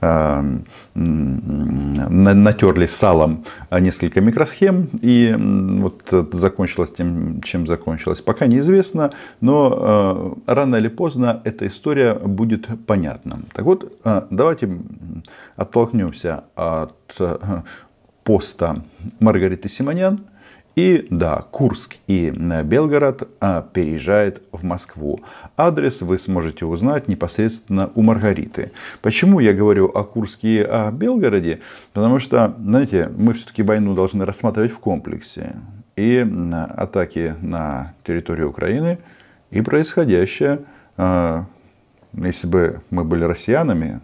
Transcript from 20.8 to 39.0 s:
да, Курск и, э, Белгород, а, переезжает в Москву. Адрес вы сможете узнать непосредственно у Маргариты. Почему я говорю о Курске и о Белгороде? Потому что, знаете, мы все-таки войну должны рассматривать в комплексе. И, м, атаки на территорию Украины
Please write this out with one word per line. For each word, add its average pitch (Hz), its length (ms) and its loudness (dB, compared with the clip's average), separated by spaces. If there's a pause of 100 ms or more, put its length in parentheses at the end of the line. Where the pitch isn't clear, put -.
да, 82 440 -2
Курск - 420 -2 (140)
и, 87 280 0
э, 82 280 -2
Белгород, 143 640 0 (120)
а, 90 220 0
переезжает 90 880 0
в 85 140 -14
Москву. 85 560 -6 (360)
Адрес 151 460 0
вы 92 160 -2
сможете 85 480 -4
узнать 117 400 -2
непосредственно 98 880 -2
у 113 80 2
Маргариты. 107 680 0 (280)
Почему 180 380 4
я 113 140 6
говорю 101 420 4
о 107 80 0
Курске 110 460 -6
и 110 160 4
о 110 260 -2
Белгороде? 120 720 0 (320)
Потому 117 260 2
что, 123 420 2
знаете, 107 560 2
мы 113 180 2
все-таки - 280 -8
войну 104 320 2
должны 95 300 0
рассматривать 110 480 -2
в - 80 -18
комплексе. - 760 -8 (400)
И, 117 220 2
м, 90 360 -2 (240)
атаки 85 640 -4
на 80 540 -8 (100)
территорию 85 440 -4
Украины 147 500 -4 (540)